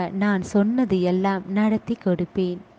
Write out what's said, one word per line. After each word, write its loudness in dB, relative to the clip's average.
நான் 0
சொன்னது 2
எல்லாம் 0
நடத்தி 0
கொடுப்பேன். -2